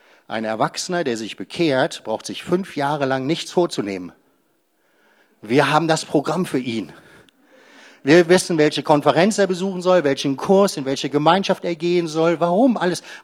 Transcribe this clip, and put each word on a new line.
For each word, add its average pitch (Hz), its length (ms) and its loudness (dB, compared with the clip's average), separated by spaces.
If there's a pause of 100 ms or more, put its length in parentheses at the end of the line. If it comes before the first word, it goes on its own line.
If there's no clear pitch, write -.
(300)
Ein 110 160 -6
Erwachsener, 151 580 -4
der 120 140 -2
sich 110 200 -10
bekehrt, 143 640 -2
braucht 110 240 -8
sich - 160 -10
fünf 185 320 -4
Jahre 143 320 -2
lang 131 180 -2
nichts 160 260 -4
vorzunehmen. 101 600 -4 (1300)
Wir 131 300 2
haben 156 160 2
das 160 180 0
Programm 156 400 -2
für 139 140 -4
ihn. 113 340 -6 (1120)
Wir 165 260 6
wissen, 180 300 2
welche 151 240 2
Konferenz 151 560 2
er 196 80 4
besuchen 180 340 -4
soll, 180 220 2
welchen 139 340 -2
Kurs, 196 400 2
in 139 80 -8
welche 135 240 -4
Gemeinschaft 175 560 0
er 175 100 -4
gehen 170 320 0
soll. 160 320 0
Warum 190 380 2
alles? 170 240 -2 (220)